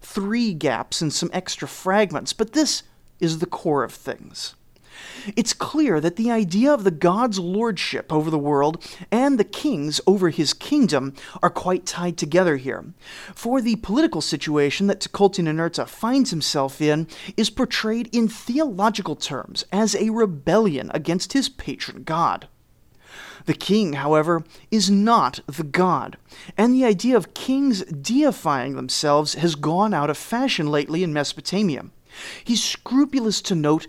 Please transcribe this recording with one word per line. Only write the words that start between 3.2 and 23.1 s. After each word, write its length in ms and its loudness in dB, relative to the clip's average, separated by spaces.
the 80 -2
core 380 -2
of 80 -6
things. 600 -12
It's 160 0
clear 480 0
that 160 0
the 140 0
idea 420 2
of 120 2
the 60 6
god's 480 2
lordship 720 -4
over 200 0
the 80 0
world 440 0
and 280 2
the 60 2
king's 600 -4
over 240 4
his 240 0
kingdom 580 2
are 80 4
quite 340 -2
tied 320 -6
together 400 2
here, 300 -6
for 260 0
the 160 0
political 460 0
situation 640 0
that 140 0
Tukulti 420 2
Ninurta 440 -2
finds 440 0
himself 500 -2
in 260 2
is 140 2
portrayed 600 -2
in 160 4
theological 880 -2
terms 540 -6
as 240 2
a 140 0
rebellion 840 2
against 400 -2
his 160 2
patron 540 -10
god. 440 -2